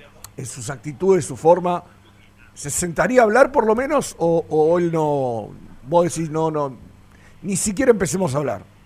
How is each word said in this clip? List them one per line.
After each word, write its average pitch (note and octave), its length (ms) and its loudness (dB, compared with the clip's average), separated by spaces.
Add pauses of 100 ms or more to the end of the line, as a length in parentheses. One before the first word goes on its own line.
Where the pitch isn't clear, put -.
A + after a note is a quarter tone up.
(360)
en - 120 -14
sus A2+ 240 -14
actitudes, D3+ 540 0
su C3 120 -10
forma, F3 460 2 (720)
¿se C#3+ 160 -12
sentaría F#3 500 2
a - 40 8
hablar B3+ 260 4
por A#3+ 160 2
lo A3 80 2
menos? C4+ 420 -4
¿O, E3 320 0
o D#3 300 2
él E3+ 120 0
no, C3+ 580 -2 (340)
vos E3+ 200 2 (100)
decís, D#3+ 180 -6
no, D#3+ 200 -2
no, C#3+ 240 -4 (680)
ni F#3+ 120 -4
siquiera A3+ 360 0
empecemos F#3 440 0
a C#3+ 40 -2
hablar? G#2+ 240 -6 (220)